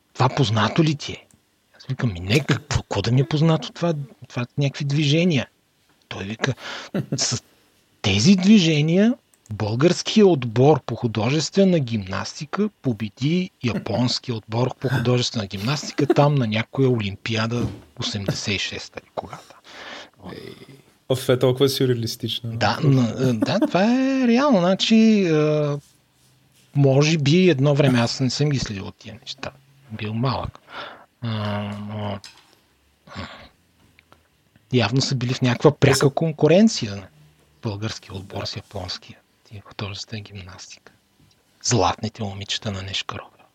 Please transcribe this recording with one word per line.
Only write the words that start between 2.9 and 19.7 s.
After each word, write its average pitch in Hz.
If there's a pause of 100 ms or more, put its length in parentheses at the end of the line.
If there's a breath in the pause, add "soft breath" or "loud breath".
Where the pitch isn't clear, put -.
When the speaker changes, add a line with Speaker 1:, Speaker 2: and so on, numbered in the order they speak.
Speaker 1:
да 113
ми 131
е 135
познато 156
това? 170 (340)
Това 123
са 117
някакви 143
движения." 147 (600)
Той -
вика, 110 (640 loud breath)
"С - (580)
тези 110
движения 180 (400)
българския 135
отбор 135
по 120
художествена 147
гимнастика 113 (120)
победи 135 (120)
японския 113
отбор 117
по 127
художествена 120
гимнастика 120
там 147
на 127
някоя 110
олимпиада 110 (320)
осемдесет 101
и 92
шеста -
ли, -
когато." - (720 loud breath)